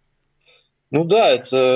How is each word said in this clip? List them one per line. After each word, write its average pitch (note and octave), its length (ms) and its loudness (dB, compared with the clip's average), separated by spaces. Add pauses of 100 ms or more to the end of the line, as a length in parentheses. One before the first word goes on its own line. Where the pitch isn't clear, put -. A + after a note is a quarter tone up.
(920)
Ну D3+ 120 -2
да, F#3+ 260 0
это, B2+ 260 -4 (200)